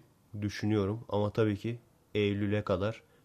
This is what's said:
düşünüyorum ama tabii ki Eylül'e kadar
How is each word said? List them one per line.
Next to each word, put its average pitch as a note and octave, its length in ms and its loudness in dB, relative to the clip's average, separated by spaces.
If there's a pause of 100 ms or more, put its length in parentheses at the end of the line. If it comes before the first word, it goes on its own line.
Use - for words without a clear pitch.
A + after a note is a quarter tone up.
(420)
düşünüyorum G#2 680 0
ama G#2 200 0
tabii G#2+ 280 2
ki A#2 220 -6 (360)
Eylül'e G#2 480 2
kadar F#2+ 400 -2 (220)